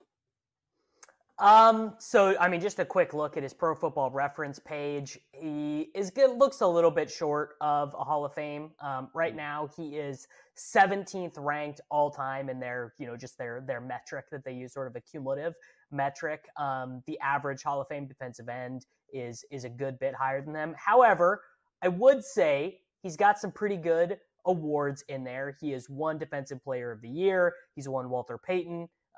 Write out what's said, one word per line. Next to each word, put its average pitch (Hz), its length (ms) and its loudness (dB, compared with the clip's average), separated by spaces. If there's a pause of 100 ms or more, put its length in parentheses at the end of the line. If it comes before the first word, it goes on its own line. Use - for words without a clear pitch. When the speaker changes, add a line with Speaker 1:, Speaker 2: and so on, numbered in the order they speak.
(1400)
Speaker 1:
Um, 220 600 10
so, 196 400 6
I 175 100 4
mean, 175 120 0
just 196 180 -4
a 185 60 2
quick - 300 2
look 151 240 -4
at 143 40 -4
his 135 120 -8
Pro 160 200 0
Football 143 360 -2
Reference 143 480 -6
page. 147 600 -6 (140)
He 151 600 -6
is 196 160 -4
good, 262 260 4
looks 262 240 4
a 214 60 4
little 170 240 6
bit 156 200 0
short 147 520 -2
of 147 360 0
a 135 60 -4
Hall 147 220 -2
of 139 80 -8
Fame. 151 460 -8
Um, 135 340 -8
right 165 180 -2
Speaker 2:
Mm. 156 40 -12
Speaker 1:
now, 147 380 -8
he 151 220 -10
is 143 320 -8 (260)
seventeenth 196 840 0
ranked 147 420 -6 (100)
all 147 200 2
time 139 400 -6
in 127 100 -8
their, 123 380 -8
you 139 80 -10
know, 120 100 -10
just 123 220 -16
their, 123 280 -10
their 127 140 -6
metric 127 500 -12
that 143 140 -12
they 131 80 -10
use, 127 220 -12
sort 135 120 -8
of 117 80 -12
a 120 60 -10
cumulative 147 540 -8 (360)
metric. 143 540 -4 (140)
Um, 131 480 -6
the 156 140 -8
average 139 420 -2
Hall 143 180 -2
of 135 80 -8
Fame 143 180 -8
defensive 123 420 -14
end 127 380 -10 (260)
is, 120 380 -10
is 131 140 -10
a 123 60 -8
good 127 280 -8
bit 131 160 -4
higher 135 280 -4
than 151 100 -12
them. 156 260 -6
However, 208 640 6 (400)
I 180 60 4
would 226 340 6
say 160 560 0 (240)
he's 170 140 -8
got 202 220 4
some 196 120 -6
pretty 202 280 -4
good 170 400 2 (260)
awards 147 640 0
in 135 160 -8
there. 135 360 -8
He 151 120 -4
has 131 180 -8
won 156 280 -4
Defensive 147 440 -8
Player 123 300 -6
of 110 80 -14
the 117 80 -14
Year. 180 460 2 (200)
He's 139 140 -12
won 127 200 -4
Walter 123 300 -6
Payton, 170 500 -4 (300)